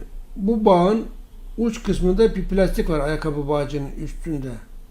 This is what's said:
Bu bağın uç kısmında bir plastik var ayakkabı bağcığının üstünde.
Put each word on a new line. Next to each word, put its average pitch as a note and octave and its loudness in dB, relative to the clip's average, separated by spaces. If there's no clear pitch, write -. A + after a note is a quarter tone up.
Bu G#3+ 2
bağın G3 6
uç A3+ -2
kısmında F#3+ 2
bir F3+ -2
plastik F#3 2
var D#3 2
ayakkabı D3 -2
bağcığının C#3+ -2
üstünde. C#3 -6